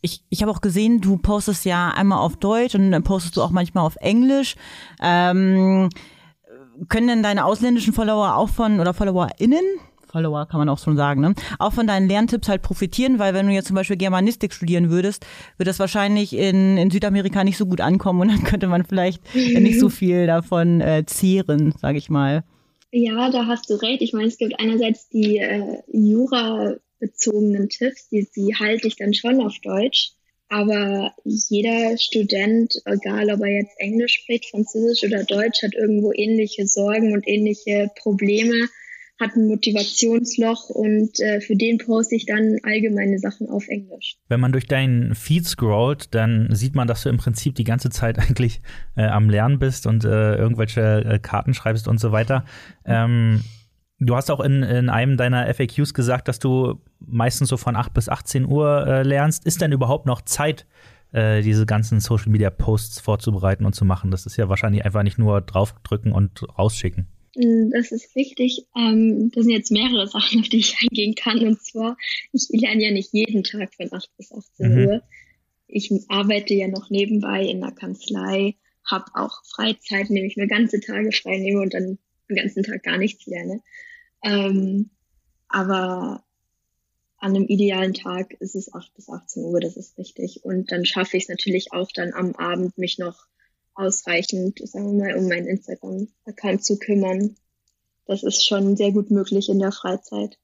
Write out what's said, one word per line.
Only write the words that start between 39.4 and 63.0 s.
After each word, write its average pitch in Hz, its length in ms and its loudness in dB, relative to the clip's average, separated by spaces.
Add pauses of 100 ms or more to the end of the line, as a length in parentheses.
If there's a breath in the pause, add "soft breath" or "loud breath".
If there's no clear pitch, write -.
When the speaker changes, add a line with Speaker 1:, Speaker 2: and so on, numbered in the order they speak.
Speaker 2:
Motivationsloch 226 1200 0
und, 214 500 0
äh, 208 200 0
für 208 140 -2
den 226 240 2
poste 226 380 0
ich 208 100 -4
dann 214 380 2
allgemeine 202 560 0
Sachen 202 300 -6
auf 202 180 -4
Englisch. 190 480 -10 (100)
Speaker 3:
Wenn 120 140 0
man 127 100 4
durch 131 160 0
deinen 123 480 2
Feed 165 320 0
scrollt, 120 680 0
dann 113 400 2
sieht 123 220 0
man, 123 140 0
dass 113 160 -2
du 143 40 0
im 123 100 2
Prinzip 127 360 -2
die 120 80 -2
ganze 117 260 0
Zeit 117 300 -2
<laughs> - 0 -
eigentlich, - 440 2 (340 loud breath)
äh, 110 80 2
am 107 260 4
Lernen 120 300 2
bist 131 260 -2
und, 113 180 2
äh, 107 300 2
irgendwelche, 110 680 2
äh, 110 160 2
Karten - 340 -2
schreibst 110 320 -2
und 113 140 2
so 117 100 2
weiter. 117 340 0 (400 loud breath)
Ähm, 113 600 2 (560 loud breath)
du 120 160 2
hast 135 120 -2
auch 139 120 0
in, 135 240 2
in 123 240 2
einem 123 280 2
deiner 123 300 2
F 123 140 -2
A 127 60 2
Qs 143 280 -2
gesagt, 123 320 0
dass - 140 -4
du 127 400 0 (180)
meistens 120 500 0
so 131 80 0
von 120 200 -2
acht 120 180 -4
bis 117 140 0
achtzehn - 360 -2
Uhr, 143 440 2
äh, 135 160 2
lernst. 139 420 0
Ist 165 140 -2
denn 160 100 2
überhaupt 135 360 0
noch 120 160 -2
Zeit, - 440 -4 (460 soft breath)
äh, 110 300 2
diese 107 220 4
ganzen 107 360 2
Social-Media-Posts 107 1000 0
vorzubereiten 101 680 0